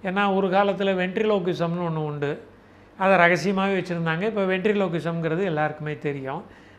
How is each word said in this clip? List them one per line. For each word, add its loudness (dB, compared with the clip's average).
ஏன்னா 0
ஒரு 2
காலத்துல 2
வென்ட்ரிலோக்விசம்னு 0
ஒண்ணு -2
உண்டு. -4
அதை 4
ரகசியமாவே 4
வச்சிருந்தாங்க. -2
இப்ப -2
வென்ட்ரிலோக்விசம்ங்கிறது 0
எல்லாருக்குமே -2
தெரியும். -6